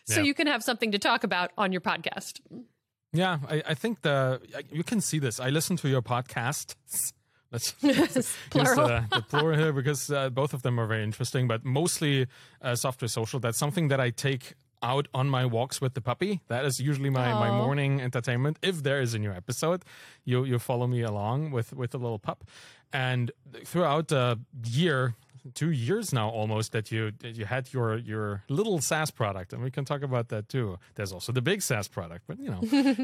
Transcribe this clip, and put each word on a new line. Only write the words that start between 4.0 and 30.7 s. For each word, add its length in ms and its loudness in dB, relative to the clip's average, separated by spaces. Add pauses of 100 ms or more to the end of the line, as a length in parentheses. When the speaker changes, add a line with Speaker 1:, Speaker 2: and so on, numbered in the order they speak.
Speaker 2:
the, 400 2 (120)
I, 160 -8
you 140 -4
can 160 0
see 200 0
this. 200 -2
I 100 -2
listen 280 0
to 100 -2
your 140 4
podcasts. 720 -4 (760)
Let's, 260 -4
Speaker 1:
<laughs> 40 -18
Speaker 2:
let's 360 4
use 180 -2 (140)
Speaker 1:
Plural. 380 6
Speaker 2:
the, 240 2
the 100 2
plural 360 2
here 140 4
because, 400 0
uh, 180 0
both 240 0
of 100 -6
them 140 2
are 100 2
very 180 0
interesting, 420 0
but 160 0
mostly, 640 2 (340)
uh, 140 0
Software 320 -2
Social. 320 -2
That's 180 -2
something 300 0
that 140 4
I 80 2
take 460 -2 (280)
out 320 0
on 140 2
my 160 2
walks 360 0
with 120 0
the 80 -6
puppy. 460 -2
That 180 0
is 140 -2
usually 300 0
my, 240 2
my 140 2
Speaker 1:
Aw. 100 2
Speaker 2:
morning 440 2
entertainment. 600 0
If 220 -2
there 180 2
is 140 0
a 40 0
new 120 -2
episode, 520 -2 (420)
you, 180 2
you 160 2
follow 260 0
me 160 0
along 500 -2
with, 220 -2
with 180 -6
the 60 -6
little 220 -4
pup. 240 -8 (500)
And 380 0 (320)
throughout 460 2
the 280 4 (260)
year, 520 2 (400)
two 160 0
years 420 0
now 160 2
almost, 440 -2
that 180 -4
you, 280 -2
that 160 -12
you 100 -6
had 280 -4
your, 240 0
your 500 -4
little 320 0
SaaS 300 0
product, 440 -4
and 100 -8
we 80 -4
can 140 -4
talk 180 -4
about 260 0
that 200 -6
too. 280 -4 (180)